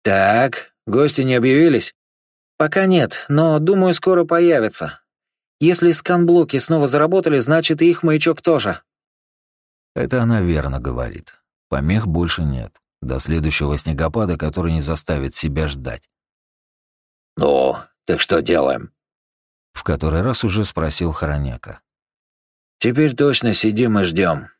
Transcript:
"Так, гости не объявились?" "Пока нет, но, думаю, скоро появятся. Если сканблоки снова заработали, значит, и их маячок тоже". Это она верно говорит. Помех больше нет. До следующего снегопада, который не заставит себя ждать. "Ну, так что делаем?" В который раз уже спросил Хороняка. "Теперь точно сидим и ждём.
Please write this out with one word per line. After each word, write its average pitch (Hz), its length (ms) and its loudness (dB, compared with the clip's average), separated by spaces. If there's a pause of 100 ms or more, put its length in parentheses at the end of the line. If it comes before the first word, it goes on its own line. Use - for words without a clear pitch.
"Так, 104 720 0 (120)
гости 139 360 0
не 131 140 0
объявились?" 131 580 2 (640)
"Пока 160 280 0
нет, 175 420 2
но, 151 320 2
думаю, 185 340 2
скоро 175 300 2
появятся. 165 800 0 (580)
Если 170 320 4
сканблоки 170 680 2
снова 151 280 0
заработали, 156 520 2
значит, 156 420 0
и 170 80 6
их 170 120 0
маячок 156 400 0
тоже". 110 400 0 (1120)
Это 127 280 -2
она 113 200 2
верно 69 380 -2
говорит. 60 560 -8 (340)
Помех 92 380 0
больше 85 360 -2
нет. 64 380 -6 (200)
До 64 180 -6
следующего 76 580 -2
снегопада, 82 600 -2
который 82 340 -4
не 80 100 0
заставит 71 540 -6
себя 76 320 -4
ждать. 62 420 -10 (1300)
"Ну, 67 400 2 (280)
так 85 160 -2
что 82 200 0
делаем?" 69 500 -2 (840)
В - 100 -12
который 78 380 -2
раз 120 220 -2
уже 104 200 0
спросил 80 480 -4
Хороняка. 71 680 -6 (1000)
"Теперь 127 360 2
точно 123 380 0
сидим 110 460 0
и 95 40 2
ждём. 85 440 -2 (120)